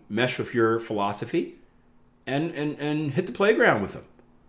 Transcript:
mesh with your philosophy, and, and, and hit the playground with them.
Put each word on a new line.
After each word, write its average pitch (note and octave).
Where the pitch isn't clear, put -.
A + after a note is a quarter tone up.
mesh B2
with A2+
your A2+
philosophy, G#2+
and, D3
and, D3
and D3+
hit F#3
the -
playground G3+
with F#2
them. -